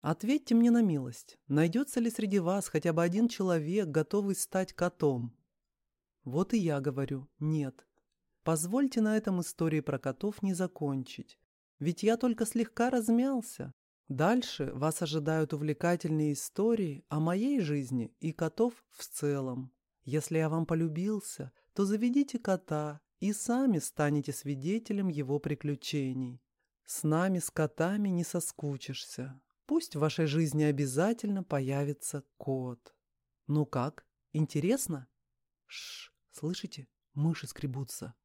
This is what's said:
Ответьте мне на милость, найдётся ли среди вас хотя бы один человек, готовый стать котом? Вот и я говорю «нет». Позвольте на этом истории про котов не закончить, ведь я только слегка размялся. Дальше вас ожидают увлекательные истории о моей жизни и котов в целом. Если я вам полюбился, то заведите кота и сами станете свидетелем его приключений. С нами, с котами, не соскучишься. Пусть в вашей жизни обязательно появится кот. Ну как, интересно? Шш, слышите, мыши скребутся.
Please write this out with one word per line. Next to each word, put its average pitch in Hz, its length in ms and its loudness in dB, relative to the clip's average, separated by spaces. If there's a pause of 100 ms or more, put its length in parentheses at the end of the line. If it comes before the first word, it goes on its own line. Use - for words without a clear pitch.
Ответьте 226 540 0
мне 233 160 8
на 240 100 8
милость, 147 580 0 (100)
найдётся 170 520 2
ли 233 100 2
среди 202 280 0
вас 185 300 0
хотя 160 240 0
бы 165 100 2
один 196 260 4
человек, 180 600 0
готовый 185 480 0
стать - 360 -4
котом? 135 680 0 (880)
Вот 160 280 0
и 233 60 4
я 156 220 2
говорю 135 480 -4 (100)
«нет». 151 480 -2 (560)
Позвольте 202 580 0
на 214 160 4
этом 196 240 0
истории 160 400 0
про 139 180 -2
котов 196 440 -4
не 196 120 0
закончить, 147 840 -4 (400)
ведь 165 240 -2
я 220 140 4
только 233 300 0
слегка 233 440 0
размялся. 240 840 0 (360)
Дальше 156 640 2
вас 156 300 0
ожидают 156 500 0
увлекательные 156 800 0
истории 196 760 -2
о 151 120 0
моей 214 400 2
жизни 135 600 -2
и 156 120 -2
котов 220 400 0 (180)
в - 140 -14
целом. 131 680 -4 (320)
Если 151 340 -2
я 160 100 2
вам 160 160 0
полюбился, 165 880 -2 (220)
то 202 100 2
заведите 240 540 2
кота 151 640 -2 (200)
и 208 120 0
сами 240 460 2
станете 147 540 0
свидетелем 190 760 -2
его 143 300 -2
приключений. 139 1000 -4 (460)
С - 160 -8
нами, 175 360 4
с - 120 -6
котами, 185 580 0
не 175 160 0
соскучишься. 135 1160 -6 (260)
Пусть 320 300 -2
в 143 40 0
вашей 156 240 2
жизни 151 380 2
обязательно 165 840 2
появится 143 800 -2 (140)
кот. 127 560 -6 (520)
Ну 147 200 2
как, 135 400 -4 (260)
интересно? 156 760 0 (640)
Шш, - 440 -16 (160)
слышите, - 580 -8 (260)
мыши 151 320 0
скребутся. 131 680 -8 (100)